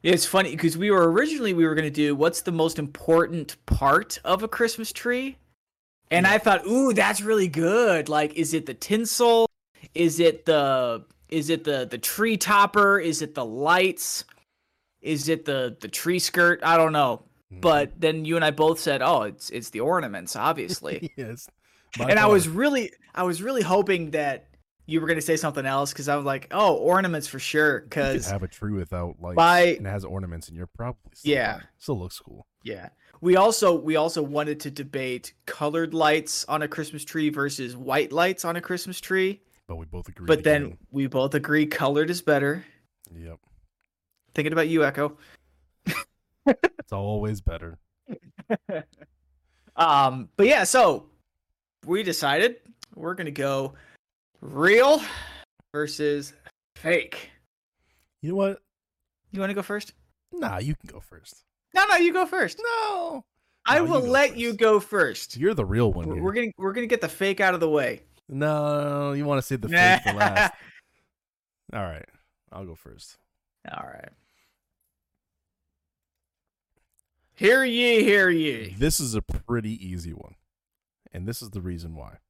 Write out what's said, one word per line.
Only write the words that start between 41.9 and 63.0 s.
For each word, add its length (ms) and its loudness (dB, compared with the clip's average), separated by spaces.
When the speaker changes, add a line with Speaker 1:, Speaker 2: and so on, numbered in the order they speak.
Speaker 1:
is 120 -6
better. 420 0
Speaker 2:
Yep. 260 -16
Speaker 1:
Thinking 180 -2
about 160 0
you, 160 4
Echo. 320 -2
<laughs> 100 -4
Speaker 2:
It's 460 0
always 480 -4
better. 380 -6
Speaker 1:
<laughs> 760 -10
Um, 580 2
but 100 6
yeah, 180 4
so 460 4
we 180 -2
decided 540 0
we're 200 -10
gonna 160 -10
go 440 -4
real 600 4
versus 580 -4
fake. 540 -4
Speaker 2:
You 80 -6
know 60 -4
what? 260 -2
Speaker 1:
You 80 -8
wanna 120 -2
go 80 -4
first? 320 -10
Speaker 2:
Nah, 260 -6
you 180 -4
can 120 -20
go 120 -20
first. 440 -20
Speaker 1:
No, 140 4
no, 80 4
you 180 6
go 100 2
first. 340 -2
Speaker 2:
No. 640 -6